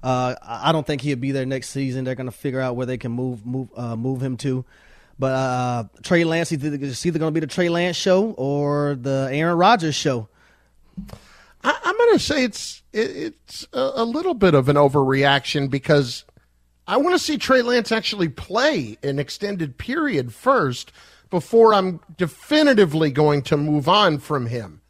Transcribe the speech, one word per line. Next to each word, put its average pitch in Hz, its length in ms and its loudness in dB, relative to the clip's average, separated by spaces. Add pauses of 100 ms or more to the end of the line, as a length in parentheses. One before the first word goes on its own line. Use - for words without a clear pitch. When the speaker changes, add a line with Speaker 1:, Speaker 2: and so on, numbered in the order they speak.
Speaker 1:
Uh, 127 360 -2
I, 117 280 -4
I 165 40 2
don't 156 140 -2
think 143 140 -4
he'll 143 160 -4
be 135 160 -6
there 135 120 -2
next 131 260 -6
season. 131 340 -6
They're 127 100 -6
gonna 127 160 -10
figure 131 300 -6
out 127 160 -4
where 127 100 -4
they 127 120 -6
can 117 120 -6
move, 123 340 -6
move, 123 300 -6
uh, 117 220 -8
move 127 260 -4
him 131 140 -4
to. 131 280 -4 (520)
But, 131 160 -2
uh, 123 520 -2 (180)
Trey 170 220 2
Lance, 165 280 -2
either, 147 220 -4
it's 139 320 -6
either 170 120 -2
gonna 160 140 -2
be 160 80 0
the 156 80 -4
Trey 175 200 0
Lance 170 280 0
show 196 360 2
or 143 680 -2
the 135 320 -2
Aaron 165 240 0
Rodgers 170 380 4
show. 120 340 -2 (1400)
Speaker 2:
I, 190 200 0
I'm 370 140 -2
gonna 466 220 6
say 277 240 0
it's, - 380 -8 (100)
it, 214 180 -2
it's - 600 -12
a, 262 240 -2
a 233 80 0
little 311 300 -2
bit 196 200 4
of 135 140 4
an 143 80 4
overreaction 139 920 2
because 139 540 0 (600)
I 196 120 2
wanna 349 200 4
see 302 180 -2
Trey 254 260 2
Lance 240 280 0
actually 208 380 -2
play 185 720 -2
an 139 160 -4
extended 165 600 -6
period 233 560 -4
first 190 580 0 (380)
before 220 440 4
I'm 190 240 0 (180)
definitively 180 960 2
going 147 320 2
to 151 140 0
move 147 320 0
on 185 300 4
from 131 280 -4
him. 113 440 -10